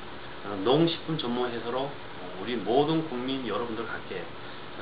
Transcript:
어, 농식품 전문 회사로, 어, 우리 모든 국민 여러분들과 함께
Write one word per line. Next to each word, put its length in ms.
어, 180
농식품 540
전문 340
회사로, 300
어, 600
우리 140
모든 540
국민 360
여러분들과 480
함께 300